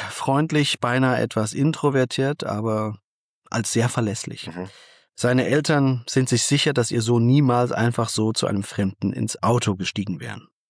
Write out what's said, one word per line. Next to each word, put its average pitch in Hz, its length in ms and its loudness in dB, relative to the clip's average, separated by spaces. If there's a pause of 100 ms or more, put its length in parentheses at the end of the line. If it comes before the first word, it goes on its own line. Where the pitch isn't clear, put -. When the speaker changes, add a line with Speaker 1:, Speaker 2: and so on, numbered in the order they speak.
Speaker 1:
freundlich, 147 680 0
beinahe 127 400 2
etwas 110 340 -2
introvertiert, 139 880 0
aber 107 540 -2 (540)
als 113 200 -2
sehr 117 160 2
verlässlich. - 600 -4
Speaker 2:
Mhm. 90 200 -10 (460)
Speaker 1:
Seine 123 320 2
Eltern 135 600 2
sind 131 200 0
sich 120 140 2
sicher, 143 320 2
dass 123 160 0
ihr 117 140 0
Sohn 117 240 4
niemals 123 440 4
einfach 117 380 0
so 110 220 0
zu - 160 -2
einem 98 160 -2
Fremden - 500 -2
ins - 300 -4
Auto 113 320 2
gestiegen 92 440 -6
wären. 104 280 -14 (220)